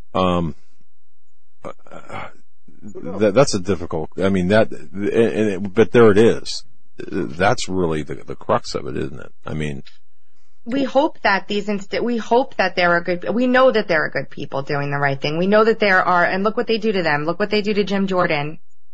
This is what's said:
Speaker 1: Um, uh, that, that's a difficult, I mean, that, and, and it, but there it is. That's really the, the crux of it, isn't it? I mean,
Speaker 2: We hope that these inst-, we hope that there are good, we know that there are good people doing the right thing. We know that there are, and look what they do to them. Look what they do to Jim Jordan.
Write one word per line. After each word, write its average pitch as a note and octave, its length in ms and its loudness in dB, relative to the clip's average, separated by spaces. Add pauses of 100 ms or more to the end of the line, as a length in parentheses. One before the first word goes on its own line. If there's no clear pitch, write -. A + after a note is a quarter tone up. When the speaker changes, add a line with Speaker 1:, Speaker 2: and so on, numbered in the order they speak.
(140)
Speaker 1:
Um, F2 420 0 (1040)
uh, - 680 -10 (520)
that, G2 520 -2
that's C3 200 4
a G2 60 0
difficult, E2+ 560 -2
I F#2+ 140 2
mean, F#2 180 2
that, A2 240 4
and, G2 320 -6
and G#2 460 2
it, F#2+ 240 -4
but G#2+ 180 4
there A2+ 180 10
it G2 80 6
is. G2+ 460 4 (320)
That's F#2 720 -2
really E2+ 340 0
the, D2 140 -8
the - 180 -8
crux - 400 -2
of - 140 -6
it, - 80 -6
isn't C2+ 240 -6
it? - 120 -10 (140)
I D#2 80 -4
mean, D2 300 -4 (840)
Speaker 2:
We C4+ 160 -2
hope C#4+ 380 0
that G3 260 2
these G#3 200 -2
inst-, G3 340 -2
we A#3 160 0
hope A#3+ 380 2
that F#3 200 0
there F3 160 4
are E3+ 80 4
good, F3 320 -2
we B3 140 2
know B3+ 240 6
that G#3 180 2
there D#3 160 2
are C#3+ 60 -4
good C#3 180 -4
people - 340 -6
doing C#3+ 280 -2
the C#3+ 80 -2
right C#3 220 0
thing. D3+ 180 -2
We F3+ 80 2
know G#3+ 180 6
that A3 140 2
there F#3+ 240 4
are, F3 220 4
and F#3+ 200 0
look G#3+ 140 -2
what A3 80 0
they A3+ 100 0
do G#3+ 160 0
to F#3+ 100 0
them. D3+ 220 2
Look E3+ 140 -2
what G#3 120 -2
they G#3+ 120 2
do G#3+ 100 0
to G3 120 2
Jim G3 220 0
Jordan. E3 520 0 (340)